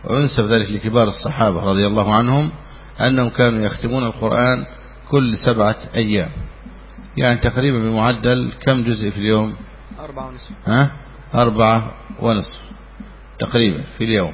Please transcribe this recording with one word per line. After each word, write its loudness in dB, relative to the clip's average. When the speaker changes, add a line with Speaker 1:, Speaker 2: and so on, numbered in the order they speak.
Speaker 1:
وينسب 0
ذلك 2
لكبار 2
الصحابة 0
رضي 2
الله 2
عنهم 2
أنهم 2
كانوا 2
يختمون -2
القرآن 0
كل 2
سبعة 2
أيام، 2
يعني 2
تقريبًا 0
بمعدل 0
كم 2
جزء 0
في -6
اليوم؟ 0
Speaker 2:
أربعة -12
ونصف. -16
Speaker 1:
ها؟ 4
أربعة 2
ونصف -2
تقريبًا 0
في -2
اليوم 0